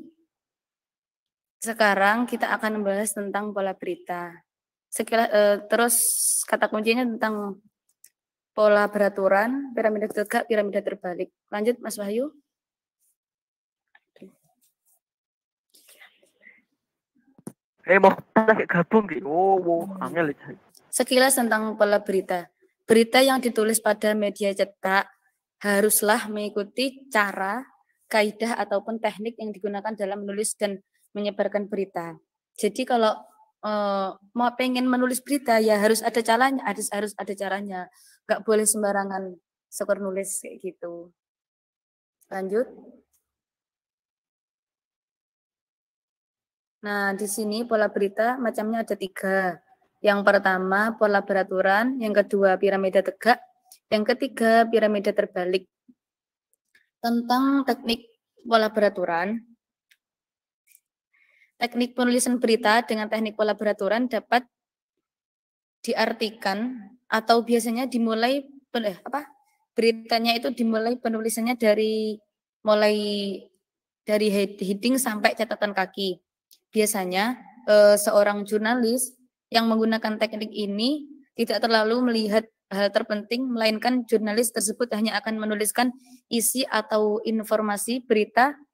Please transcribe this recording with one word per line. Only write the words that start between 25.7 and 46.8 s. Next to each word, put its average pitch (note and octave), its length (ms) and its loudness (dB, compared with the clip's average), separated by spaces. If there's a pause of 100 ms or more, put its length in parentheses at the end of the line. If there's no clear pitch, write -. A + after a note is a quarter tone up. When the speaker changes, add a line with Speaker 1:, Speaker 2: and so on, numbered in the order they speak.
Speaker 1:
mengikuti G#3+ 800 -6
cara, G3+ 560 -2 (480)
kaidah, G#3+ 480 0
ataupun G#3 400 -4
teknik A3 400 -6
yang A3 120 -10
digunakan G3+ 440 -8
dalam G3+ 280 -6
menulis G3+ 320 -6
dan G3 280 -6 (320)
menyebarkan G3+ 520 -4
berita. F3+ 520 -8 (400)
Jadi G#3 240 -2
kalau, A3+ 320 2 (480)
eh, G3+ 460 -2 (260)
mau A#3+ 200 0
pengen B3+ 280 -2
menulis B3+ 400 0
berita, C4+ 320 0
ya A3 240 4
harus A3 240 2
ada A#3 160 0
caranya, B3 480 2
harus, G3+ 240 -6
harus G#3 240 -4
ada G3 160 -8
caranya. G3 560 -8 (400)
Nggak A3 160 -2
boleh G#3+ 240 2
sembarangan G3 540 -2 (500)
sekor G3+ 320 -4
nulis F#3+ 400 -8
kayak D#3 160 -18
gitu. E3+ 480 -14 (1200)
Lanjut. G3 400 -4 (4000)